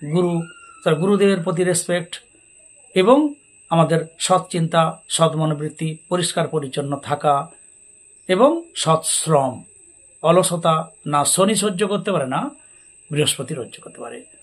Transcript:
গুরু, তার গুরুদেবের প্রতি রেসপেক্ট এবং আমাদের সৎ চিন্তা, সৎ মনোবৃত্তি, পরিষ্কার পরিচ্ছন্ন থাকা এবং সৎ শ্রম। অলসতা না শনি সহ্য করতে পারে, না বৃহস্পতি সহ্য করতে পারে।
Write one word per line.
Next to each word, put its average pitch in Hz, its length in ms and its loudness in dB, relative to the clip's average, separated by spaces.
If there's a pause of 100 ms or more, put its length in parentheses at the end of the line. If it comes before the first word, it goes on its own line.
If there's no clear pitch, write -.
(120)
গুরু, 175 300 0 (420)
তার 160 100 2
গুরুদেবের 196 480 2
প্রতি 180 220 -2
রেসপেক্ট 175 580 -2 (720)
এবং 277 400 4 (360)
আমাদের 160 360 2 (120)
সৎ 180 320 0
চিন্তা, 165 580 0
সৎ 160 280 2
মনোবৃত্তি, 156 600 -4 (120)
পরিষ্কার 175 400 -2
পরিচ্ছন্ন 143 480 -4
থাকা 143 540 0 (800)
এবং 277 340 4 (120)
সৎ 160 300 2
শ্রম। 135 580 0 (600)
অলসতা 170 640 2 (180)
না 147 180 0
শনি 190 300 2
সহ্য 202 320 -2
করতে 196 260 -4
পারে, 147 140 -2
না 165 240 -4 (600)
বৃহস্পতি 143 440 -2
সহ্য - 280 -12
করতে - 180 -18
পারে। 120 240 -14 (180)